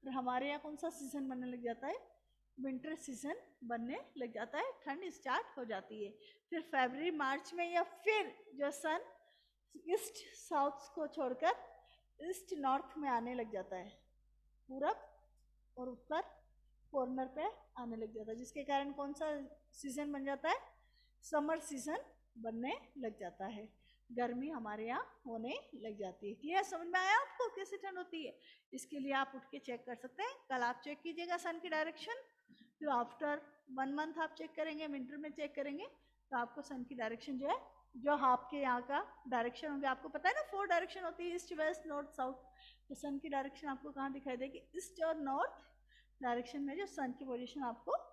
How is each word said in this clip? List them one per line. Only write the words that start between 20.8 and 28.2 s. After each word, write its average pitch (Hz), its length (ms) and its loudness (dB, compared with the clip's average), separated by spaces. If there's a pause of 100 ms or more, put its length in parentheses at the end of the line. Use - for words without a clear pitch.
Summer 311 360 4
season 302 440 -2 (340)
बनने 226 380 0 (220)
लग 220 200 -4
जाता 190 280 -6
है, 214 220 -6 (420)
गर्मी 247 380 0
हमारे 220 380 -2
यहाँ 294 400 -2
होने 226 280 -2 (200)
लग 220 240 -8
जाती 190 300 -4
है। 226 60 -4
क्लियर, 349 280 2
समझ 349 240 -4
में 349 140 2
आया 381 180 8
आपको 508 380 2
कैसे 392 200 -6
ठंड 381 220 -6
होती 349 260 -6